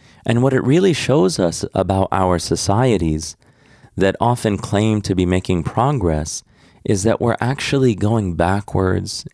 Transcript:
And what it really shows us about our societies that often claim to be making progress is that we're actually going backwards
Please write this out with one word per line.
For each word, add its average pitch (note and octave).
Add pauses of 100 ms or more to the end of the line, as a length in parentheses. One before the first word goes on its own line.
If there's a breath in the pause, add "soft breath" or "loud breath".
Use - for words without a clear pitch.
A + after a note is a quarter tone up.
(260 soft breath)
And A#2
what C3
it C3
really F3
shows D#3+
us E2+ (100)
about F#2+
our F#2
societies F2+ (580 soft breath)
that F#2+
often A#2
claim G#2+
to G2
be F2+
making F2+
progress F#2 (400 soft breath)
is G2
that A2
we're A#2
actually C3
going G2+
backwards F#2+